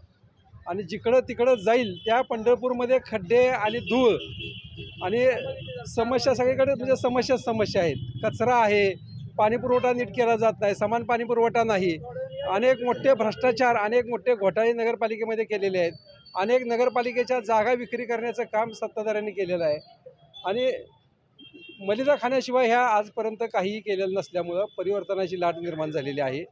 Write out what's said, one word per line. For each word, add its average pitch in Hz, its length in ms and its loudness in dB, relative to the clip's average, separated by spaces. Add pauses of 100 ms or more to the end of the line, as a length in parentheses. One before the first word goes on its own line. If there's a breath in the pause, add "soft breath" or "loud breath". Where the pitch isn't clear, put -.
(680)
आणि 185 160 -6
जिकडं 220 380 0
तिकडं 247 340 2
जाईल 214 500 2
त्या 226 160 2
पंढरपूरमध्ये 247 800 0 (120)
खड्डे 226 360 2
आणि 226 320 0
धूळ 226 360 4 (920)
आणि 240 240 2 (680)
समस्या 240 380 2
सगळीकडे, 262 400 2
म्हणजे 254 220 0
समस्या, 247 400 0
समस्या 214 460 0
आहेत. 147 140 0 (280)
कचरा 226 300 0
आहे, 208 400 4 (440)
पाणी 220 180 4
पुरवठा 247 360 2
नीट 247 160 -2
केला 233 280 2
जात 220 240 2
नाही, 202 140 2
समान 220 300 -2
पाणी 240 200 0
पुरवठा 233 400 2
नाही, 190 340 2 (500)
अनेक 233 340 2
मोठे 247 320 2
भ्रष्टाचार, 233 640 2
अनेक 220 300 0
मोठे 233 280 0
घोटाळे 208 380 2
नगरपालिकेमध्ये 226 720 -2
केलेले 196 340 -2
आहेत, 170 140 0 (420)
अनेक 226 320 2
नगरपालिकेच्या 247 760 0
जागा 220 320 2
विक्री 247 320 -4
करण्याचं 226 380 -4
काम 220 280 -2
सत्ताधाऱ्यांनी 214 600 -4
केलेलं 180 340 -2
आहे 151 140 0 (680)
आणि 240 260 0 (1080)
मलिदा 226 420 2
खाण्याशिवाय 254 440 0
ह्या 240 200 4
आजपर्यंत 214 560 -2 (100)
काहीही 208 280 -2
केलेलं 190 340 -2
नसल्यामुळं 175 500 -2 (140)
परिवर्तनाची 185 640 -4
लाट 175 140 0
निर्माण 160 360 -6
झालेली 143 300 -4
आहे. 139 320 -4